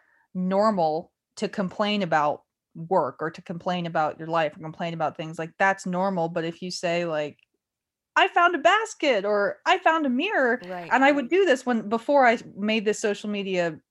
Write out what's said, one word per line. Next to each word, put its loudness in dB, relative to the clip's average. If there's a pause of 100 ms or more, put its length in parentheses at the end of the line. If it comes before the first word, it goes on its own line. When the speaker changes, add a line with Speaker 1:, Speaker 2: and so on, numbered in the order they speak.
(360)
Speaker 1:
normal 0 (240)
to -4
complain -2
about 0 (320)
work 0
or -4
to -18
complain -6
about -2
your -10
life 0
or -16
complain -8
about -4
things. -10
Like, -8
that's 2
normal. -2
But -4
if -8
you -10
say, -2
like, -6 (760)
"I 6
found 4
a -2
basket," 2
or, 0
"I 4
found 2
a 0
mirror," 0
Speaker 2:
Right. -8
Speaker 1:
and 4
I 6
would 0
do 4
this 2
when, -2
before 4
I 4 (160)
made -2
this 0
social -4
media -2 (120)